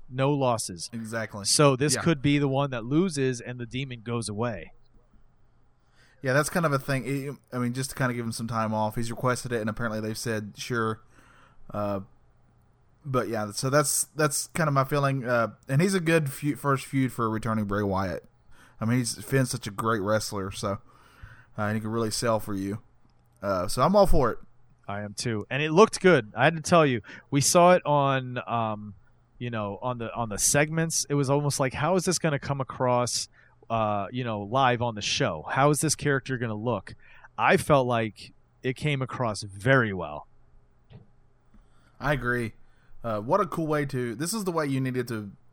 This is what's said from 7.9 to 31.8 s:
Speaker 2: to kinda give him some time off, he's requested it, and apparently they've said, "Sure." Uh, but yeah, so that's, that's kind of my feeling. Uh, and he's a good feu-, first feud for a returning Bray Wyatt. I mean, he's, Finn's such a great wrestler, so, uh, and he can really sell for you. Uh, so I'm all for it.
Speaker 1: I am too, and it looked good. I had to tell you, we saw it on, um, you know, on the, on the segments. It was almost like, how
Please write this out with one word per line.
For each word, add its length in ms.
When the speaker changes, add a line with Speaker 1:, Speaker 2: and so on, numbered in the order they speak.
Speaker 2:
to 40
kinda 180
give 120
him 60
some 160
time 280
off, 200
he's 140
requested 420
it, 100
and 80
apparently 300
they've 180
said, 380
"Sure." 460
Uh, 300
but 240
yeah, 240
so 200
that's, 340
that's 380
kind 140
of 80
my 80
feeling. 440
Uh, 260
and 140
he's 140
a 40
good 320
feu-, 240
first 300
feud 260
for 140
a 40
returning 360
Bray 160
Wyatt. 420
I 60
mean, 140
he's, 240
Finn's 260
such 160
a 60
great 300
wrestler, 500
so, 220
uh, 60
and 120
he 60
can 100
really 200
sell 280
for 140
you. 260
Uh, 260
so 140
I'm 140
all 120
for 240
it. 60
Speaker 1:
I 140
am 140
too, 340
and 140
it 80
looked 300
good. 340
I 80
had 120
to 60
tell 240
you, 160
we 100
saw 320
it 120
on, 640
um, 460
you 100
know, 320
on 180
the, 160
on 140
the 80
segments. 720
It 60
was 160
almost 280
like, 140
how 220